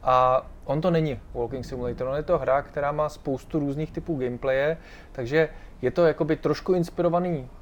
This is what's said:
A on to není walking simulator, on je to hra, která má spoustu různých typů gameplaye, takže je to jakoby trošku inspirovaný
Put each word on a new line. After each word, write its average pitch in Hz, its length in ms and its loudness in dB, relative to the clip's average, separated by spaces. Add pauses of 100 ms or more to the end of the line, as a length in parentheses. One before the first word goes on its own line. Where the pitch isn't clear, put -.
A 127 420 4 (200)
on 147 160 -2
to 180 100 2
není 156 280 0 (140)
walking 123 320 -6
simulator, 123 420 -6
on 135 80 -4
je 151 80 -2
to 170 140 2
hra, 135 240 2
která 143 300 -4
má 151 180 0
spoustu 147 500 -4
různých 143 320 -4
typů 165 240 -4
gameplaye, 135 640 0 (340)
takže 147 380 0 (320)
je 127 100 2
to 170 140 4
jakoby 156 300 2
trošku 151 380 0
inspirovaný 170 760 0 (120)